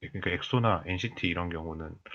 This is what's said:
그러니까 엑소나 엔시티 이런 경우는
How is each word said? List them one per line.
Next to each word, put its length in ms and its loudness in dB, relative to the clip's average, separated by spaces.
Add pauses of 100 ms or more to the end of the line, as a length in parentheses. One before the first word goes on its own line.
그러니까 300 -4
엑소나 560 4
엔시티 400 -2
이런 220 0
경우는 440 -4 (220)